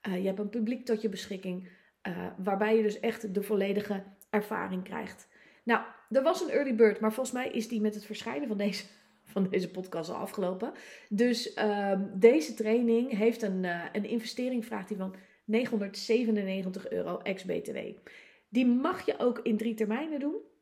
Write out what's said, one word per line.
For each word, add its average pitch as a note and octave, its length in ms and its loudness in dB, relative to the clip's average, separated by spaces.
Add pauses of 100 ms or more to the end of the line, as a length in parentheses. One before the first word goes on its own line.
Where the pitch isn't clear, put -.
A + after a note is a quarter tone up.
Eh, F#3+ 160 -4
je F#3+ 100 -2
hebt F#3+ 120 -2
een G#3 100 -4
publiek A#3+ 360 -4
tot A3 180 -2
je A3+ 60 0
beschikking, F#3 600 -8 (340)
eh, F3+ 240 -8 (100)
waarbij G3+ 400 2
je A3+ 60 6
dus G#3+ 180 0
echt A3+ 340 -4
de G3 80 0
volledige G3 600 0 (280)
ervaring F#3 520 -2
krijgt. - 460 -8 (360)
Nou, A#3 180 4 (280)
er C4 120 4
was E4+ 200 2
een D#4+ 80 -4
early C4+ 240 2
bird, G#3+ 260 8
maar A3 120 2
volgens B3+ 220 -4
mij B3 140 -4
is A3+ 200 -2
die A3+ 120 -2
met G#3+ 140 2
het G#3 100 -10
verschijnen B3 440 -6
van G#3+ 80 -2
deze, G3+ 280 -2 (240)
<laughs> - 240 -20
van F#3+ 160 2
deze F#3 220 0
podcast E3+ 400 -8
al - 60 -6
afgelopen. F#3 560 -4 (360)
Dus, A3+ 460 2
ehm, G3+ 480 0 (120)
deze A#3 400 8
training A#3 560 2
heeft A3+ 320 2
een, F#3 220 0
eh, F3 280 -2
een G#3 120 -2
investering, A#3+ 600 -4
vraagt G3+ 240 -8
die G#3 80 -4
van F#3+ 180 -6 (300)
negenhonderdzevenennegentig G#3 1500 0
euro F3 280 -2
ex - 260 -6
B F#3 60 -6
T - 220 -4
W. - 60 -6 (680)
Die B3 180 2
mag C4+ 400 2
je - 120 -2
ook A#3+ 240 2
in A3 140 2
drie A3 180 -2
termijnen B3+ 460 -2
doen. D4 160 -4 (240)